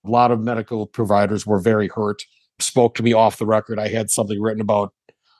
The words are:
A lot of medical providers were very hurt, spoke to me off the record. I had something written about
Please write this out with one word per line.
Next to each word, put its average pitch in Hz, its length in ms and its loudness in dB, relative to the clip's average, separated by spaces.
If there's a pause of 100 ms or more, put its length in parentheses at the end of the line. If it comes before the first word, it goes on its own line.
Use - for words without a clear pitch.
A 101 60 -10
lot 120 220 4
of 110 80 0
medical 110 480 -4
providers 101 580 0
were 104 140 0
very 104 280 2
hurt, 104 340 -6 (360)
spoke 120 380 0
to 113 80 -4
me 117 80 4
off 110 260 2
the 110 80 -4
record. 107 320 -2
I 107 100 -4
had 107 220 -4
something 104 300 -2
written 110 200 -2
about 104 320 0 (480)